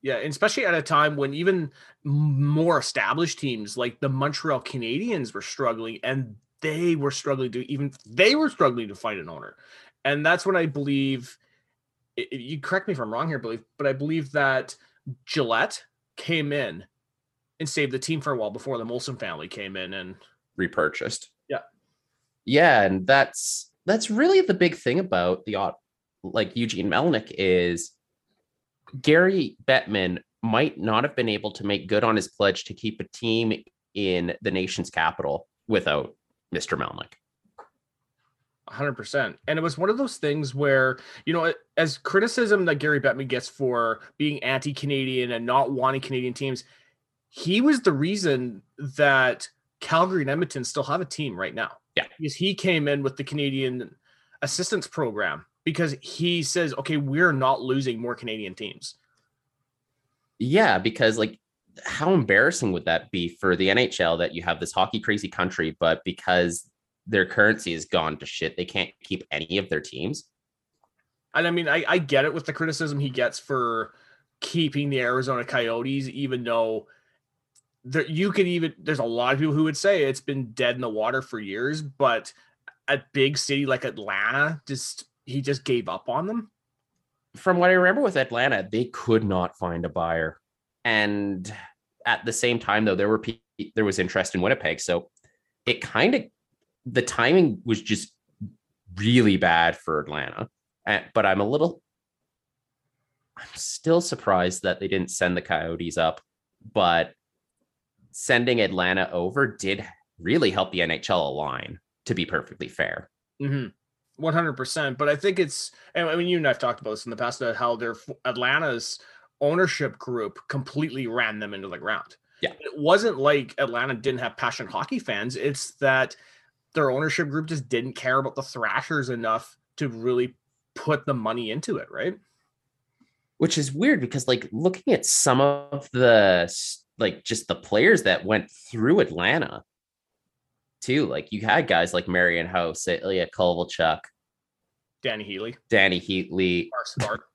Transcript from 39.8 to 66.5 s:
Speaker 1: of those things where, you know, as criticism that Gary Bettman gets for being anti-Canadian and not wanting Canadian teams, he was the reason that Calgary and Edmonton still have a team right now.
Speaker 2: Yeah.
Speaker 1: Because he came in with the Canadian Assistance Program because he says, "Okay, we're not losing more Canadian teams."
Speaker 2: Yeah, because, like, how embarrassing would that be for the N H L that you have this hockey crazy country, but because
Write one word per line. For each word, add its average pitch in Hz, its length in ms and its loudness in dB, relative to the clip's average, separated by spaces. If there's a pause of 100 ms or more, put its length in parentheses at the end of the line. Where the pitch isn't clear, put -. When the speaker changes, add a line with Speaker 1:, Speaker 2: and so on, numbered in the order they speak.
Speaker 1:
of 226 80 0
those 269 200 -4
things 147 360 -4
where, 135 460 2 (260)
you 160 80 0
know, 165 200 2 (220)
as 160 220 2
criticism 208 680 2
that 160 100 2
Gary 143 260 0
Bettman 135 260 2
gets 123 220 -4
for 120 520 0 (160)
being 147 260 -2
anti-Canadian 131 880 -2
and 117 140 -4
not 127 260 2
wanting 131 300 0
Canadian 127 320 -4
teams, 131 300 -6 (640)
he 196 320 0
was 277 200 4
the 185 100 4
reason 139 720 0 (160)
that 135 720 2 (320)
Calgary 180 400 2
and 139 80 -2
Edmonton 147 340 -2
still 135 200 -4
have 147 180 -2
a 170 40 -6
team 139 300 -6
right 90 180 -6
now. 110 180 -4 (240)
Speaker 2:
Yeah. - 100 0 (120)
Speaker 1:
Because 151 180 -6
he 190 180 0
came 170 340 0
in 143 140 0
with 135 160 -4
the 135 60 -6
Canadian 135 720 -4 (460)
Assistance 175 460 -4
Program 101 580 -4 (180)
because 156 380 -2
he 170 420 -2
says, 160 320 -2
"Okay, 151 220 -2
we're 143 360 2
not 131 280 2
losing 127 380 -2
more 120 160 -6
Canadian 110 400 -10
teams." - 400 -14 (1400)
Speaker 2:
Yeah, 135 400 4
because, 110 400 2
like, 113 220 -2 (460)
how 165 280 0
embarrassing 117 580 4
would 87 140 -2
that 82 260 0
be 87 160 -2
for 90 280 2
the 95 140 2
N 101 80 4
H - 220 2
L 82 180 4
that 85 160 -2
you 85 100 -8
have 82 160 -2
this 85 120 -6
hockey 98 280 0
crazy 104 280 -4
country, 90 520 -2
but 80 260 2
because 90 640 0 (380)